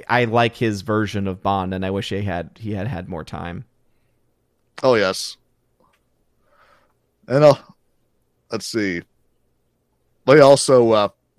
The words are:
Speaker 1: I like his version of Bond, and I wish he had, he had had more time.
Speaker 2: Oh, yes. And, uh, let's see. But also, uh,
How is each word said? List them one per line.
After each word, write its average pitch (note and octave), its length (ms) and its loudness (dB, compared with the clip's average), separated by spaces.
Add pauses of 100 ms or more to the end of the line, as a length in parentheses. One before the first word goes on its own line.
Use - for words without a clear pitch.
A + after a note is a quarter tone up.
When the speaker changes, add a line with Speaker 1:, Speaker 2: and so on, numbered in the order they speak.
Speaker 1:
I B2 180 0
like A#2 300 0
his G#2+ 260 -4
version G#2 460 -4
of F#2+ 140 -8
Bond, F#2+ 320 -2
and F#2+ 120 -6
I F#2+ 40 -6
wish G2 200 -6
he G2+ 120 -6
had, E2+ 380 -8
he G#2+ 140 -12
had G2 140 -8
had F#2 220 -10
more E2 160 -12
time. F2 400 -14 (1160)
Speaker 2:
Oh, C3 120 4
yes. F#2+ 420 -4 (1900)
And, C3+ 160 2
uh, C#3+ 120 8 (960)
let's A2 160 -8
see. G2 340 -6 (1200)
But C#3 140 6
also, C3+ 520 6
uh, G#2 180 2 (300)